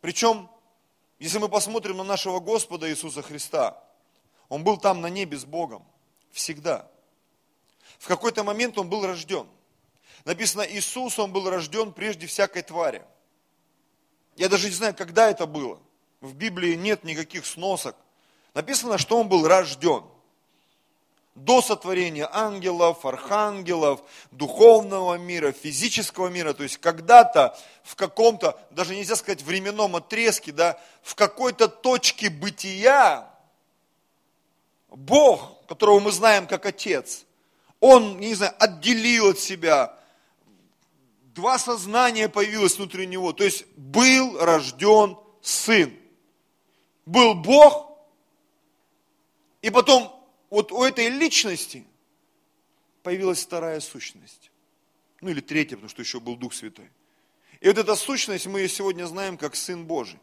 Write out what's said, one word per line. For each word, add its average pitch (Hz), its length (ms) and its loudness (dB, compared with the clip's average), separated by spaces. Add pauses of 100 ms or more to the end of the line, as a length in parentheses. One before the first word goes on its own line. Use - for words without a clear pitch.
Причем, 202 460 -2 (680)
если 165 200 -8
мы 208 100 -4
посмотрим 202 480 -4
на 190 80 -10
нашего 190 360 -6
Господа 170 500 -6
Иисуса 147 320 -12
Христа, 143 600 -8 (680)
Он 147 120 -10
был 202 140 -2
там 185 240 -2
на 170 80 -10
небе 175 300 -10
с 127 80 -18
Богом. 143 360 -12 (480)
Всегда. 147 600 -10 (1080)
В - 80 -20
какой-то 220 380 -4
момент 220 320 -6
Он 185 140 -6
был 202 160 -6
рожден. 165 420 -10 (760)
Написано, 202 360 -6
Иисус, 208 560 -10
Он 202 140 -6
был 190 160 -6
рожден 185 440 -6
прежде 175 340 -10
всякой 190 360 -4
твари. 156 400 -6 (1300)
Я 180 120 -4
даже 190 200 0
не 190 60 -10
знаю, 202 200 -6
когда 196 360 2
это 180 160 -6
было. 143 340 -10 (400)
В 131 140 -18
Библии 175 400 -4
нет 190 300 -4
никаких 160 420 -12
сносок. 175 500 -8 (580)
Написано, 226 440 -4
что 214 200 0
Он 220 100 0
был 175 180 2
рожден. 151 580 2 (1300)
До 226 260 2
сотворения 185 680 -4
ангелов, 180 720 -2
архангелов, 175 960 -4 (300)
духовного 196 840 4
мира, 175 340 -4
физического 160 800 -6
мира. 175 240 -6
То 143 100 -8
есть 139 160 -10
когда-то 170 800 6 (240)
в - 140 -20
каком-то, 196 600 0 (120)
даже 175 240 -6
нельзя 202 220 -6
сказать 180 260 -8
временном 190 540 -6
отрезке, 214 560 -4
да, 165 280 -2 (220)
в - 140 -16
какой-то 220 500 0
точке 247 640 -2
бытия 190 1000 0 (1600)
Бог, 208 760 4
которого 208 320 6
мы 202 140 0
знаем 196 340 4
как 190 200 -6
Отец, 190 580 -6 (560)
Он, 226 400 8
не 220 140 -6
знаю, 196 260 -4
отделил 220 680 2
от 180 100 -2
себя, 160 580 0 (1400)
два 240 240 -2
сознания 220 720 -2
появилось 214 480 -2
внутри 185 320 -10
Него. 180 240 -6
То 190 100 -4
есть - 240 -2 (100)
был 233 640 2
рожден 170 800 4 (240)
Сын. 180 500 0 (1120)
Был 220 280 4
Бог, 262 640 8 (1600)
и 220 100 -6
потом 240 440 4 (360)
вот 208 220 -2
у 240 120 0
этой 254 240 0
личности 233 760 -4 (1200)
появилась 185 400 -4
вторая 165 380 -8
сущность. - 720 -20 (720)
Ну 185 100 -12
или 151 100 -6
третья, 147 360 -6
потому 104 120 -20
что - 140 -18
еще 120 180 -10
был 117 160 -12
Дух 120 180 -12
Святой. 104 360 -18 (720)
И - 80 2
вот 196 80 4
эта 214 200 0
сущность, 214 500 -6
мы 196 140 -8
ее 190 80 -2
сегодня 185 380 -6
знаем 185 300 -10
как 240 200 -10
Сын 175 280 -10
Божий. 160 380 -10